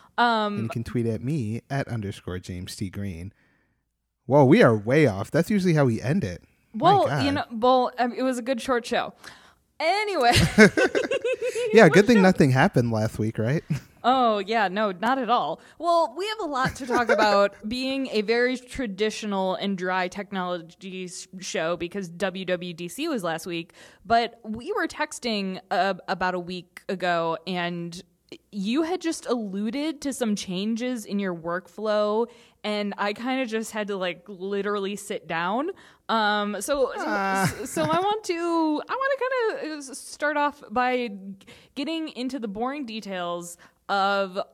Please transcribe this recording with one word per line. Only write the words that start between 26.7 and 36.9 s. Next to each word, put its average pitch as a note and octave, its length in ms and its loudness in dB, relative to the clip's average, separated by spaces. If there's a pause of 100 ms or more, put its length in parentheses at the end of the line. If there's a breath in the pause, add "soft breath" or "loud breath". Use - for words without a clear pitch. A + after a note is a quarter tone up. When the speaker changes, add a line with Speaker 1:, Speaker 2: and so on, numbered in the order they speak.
Speaker 1:
ago, E3+ 580 0
and F3 560 -4 (520)
you A3 300 0
had F4+ 180 -2
just E4 240 -4
alluded A#3 800 -4
to C#4 100 -4
some G#3+ 240 -2
changes A3 640 -4
in G3+ 160 -6
your F#3 160 -4
workflow, G#3 920 -2 (360 soft breath)
and G#3 340 -2
I G#3 140 0
kinda B3+ 340 -2
just A3 260 -4
had G#3+ 180 -4
to, G3+ 80 -4
like, F3 320 -4
literally G3+ 680 -4
sit F#3+ 320 -8
down. F#3+ 440 -2 (360 soft breath)
Um, G#3 540 0
so, C#4 340 0